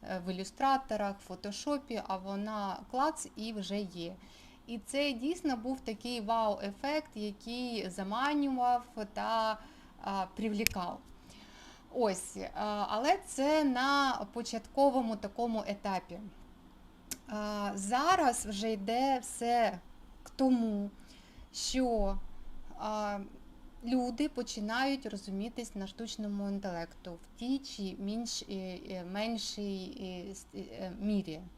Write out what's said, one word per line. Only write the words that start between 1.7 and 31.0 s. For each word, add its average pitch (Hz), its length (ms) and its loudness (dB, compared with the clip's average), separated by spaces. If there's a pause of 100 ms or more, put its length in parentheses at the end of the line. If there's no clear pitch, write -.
а 190 100 -2
вона 196 640 -4 (120)
клац 294 460 0
і 220 160 -6
вже 202 280 -4
є. 180 340 -6 (520)
І 233 120 -6
це 277 340 0
дійсно 277 440 0
був 254 240 -4
такий 233 400 -4
вау-ефект, 226 960 0
який 220 760 -4
заманював 247 920 2 (280)
та, 220 460 2 (460)
а, 196 220 0 (100)
привлікав. 208 640 2 (960)
Ось, 208 420 4 (180)
а, 208 340 0
але 285 380 6
це 302 380 4
на 269 680 4
початковому 233 840 2
такому 220 500 0
етапі. 190 520 -2 (1080)
А, 208 460 -2
зараз 247 720 4
вже 208 260 0
йде 233 460 2
все 233 600 2 (440)
к - 140 -18
тому, 226 540 4 (640)
що, 226 680 2 (600)
а, 214 400 0 (680)
люди 247 440 2
починають 247 800 0
розумітись 202 680 -6
на 196 120 -4
штучному 202 600 -4
інтелекту 185 640 -4
в - 260 -16
тій 262 200 0
чи 196 440 -6
менш-, 226 480 -4
е, 185 280 -6 (120)
е, 185 220 -6
меншій, 202 880 -2
е, 190 340 -8
с-, - 200 -16
е, 196 40 -8
е, 185 420 -8